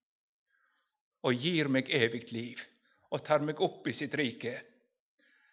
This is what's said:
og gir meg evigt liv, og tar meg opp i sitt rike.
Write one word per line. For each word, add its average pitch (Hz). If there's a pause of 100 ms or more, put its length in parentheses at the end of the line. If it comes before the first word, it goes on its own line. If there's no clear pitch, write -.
(1300)
og 123
gir 151
meg 131
evigt 117
liv, 120 (560)
og 139
tar 151
meg 151
opp -
i 123
sitt 143
rike. 123 (960)